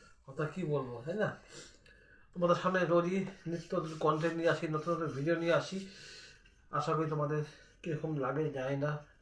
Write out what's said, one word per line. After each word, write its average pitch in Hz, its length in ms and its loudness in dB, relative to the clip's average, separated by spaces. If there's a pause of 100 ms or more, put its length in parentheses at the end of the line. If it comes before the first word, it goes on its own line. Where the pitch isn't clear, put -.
(260)
কথা 147 200 -4
কী 180 180 -4
বলবো, 131 420 -2
তাই 170 80 -4
না? 202 220 -2 (1000)
তোমাদের 175 220 4
সামনে 185 280 2
রোজই 175 400 4 (220)
নিত্য 170 300 -4
নতুন 160 220 -4
কন্টেন্ট 156 360 2
নিয়ে 165 160 4
আসি, 160 180 2
নতুন 156 260 0
নতুন 160 120 -2
ভিডিও 143 300 2
নিয়ে 165 180 4
আসি। 185 340 -2 (840)
আশা 151 240 0
করি 156 160 0
তোমাদের 151 340 0 (380)
কীরকম 156 340 -4
লাগে 139 340 0
জানি 135 260 -2
না, 147 220 -2 (240)